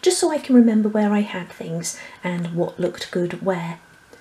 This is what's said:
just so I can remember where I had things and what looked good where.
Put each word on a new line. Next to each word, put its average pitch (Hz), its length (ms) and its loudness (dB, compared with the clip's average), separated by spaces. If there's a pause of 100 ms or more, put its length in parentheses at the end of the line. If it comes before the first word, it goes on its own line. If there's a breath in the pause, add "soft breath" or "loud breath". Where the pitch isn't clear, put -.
just 370 180 2
so 330 120 2
I 302 60 -2
can - 180 2
remember 220 340 6
where 208 220 2
I 208 100 4
had 190 280 -6
things 170 500 -8 (240 loud breath)
and 175 300 -4
what 170 260 -2
looked - 320 -4
good 175 300 -2
where. 170 380 -4 (420 soft breath)